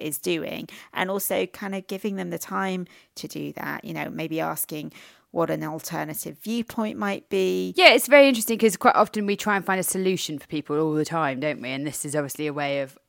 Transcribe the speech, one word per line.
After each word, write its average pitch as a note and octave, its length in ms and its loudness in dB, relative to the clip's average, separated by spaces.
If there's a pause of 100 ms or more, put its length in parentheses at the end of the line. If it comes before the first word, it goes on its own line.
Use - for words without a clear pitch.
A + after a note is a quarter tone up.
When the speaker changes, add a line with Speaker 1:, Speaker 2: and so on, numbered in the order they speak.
Speaker 1:
is D3+ 160 -6
doing, - 500 -6 (280)
and F#3 160 -4
also F#3+ 340 -2
kind G3 300 -10
of F#3+ 140 -8
giving G3 280 -6
them F3+ 140 -6
the E3+ 80 -6
time F#3+ 480 -4 (300)
to D3+ 120 -12
do D3 240 -8
that, D3 320 -10
you E3 80 -10
know, D3+ 160 -6
maybe D#3+ 320 -6
asking D#3+ 520 -6 (400)
what E3 160 0
an D#3 160 -4
alternative D#3 760 -8
viewpoint A3 560 -4
might G3+ 320 -4
be. F#3 440 0
Speaker 2:
Yeah, F4+ 200 10
it's - 120 4
very C#4 220 12
interesting A3+ 300 0
'cause A3+ 180 4
quite - 180 6
often - 300 2
we G3+ 100 0
try G3+ 220 0
and F#3 80 -2
find F#3+ 160 0
a - 20 0
solution F#3 560 -2
for - 80 -18
people D3 320 -4
all D#3 140 2
the D3+ 140 0
time, D3+ 340 -2
don't D3 220 -4
we? B2 80 -6
And C#3 160 -6
this - 180 -8
is C#3+ 100 -6
obviously D3+ 320 -4
a D3 60 -4
way C#3+ 300 -2
of C3+ 160 -12 (100)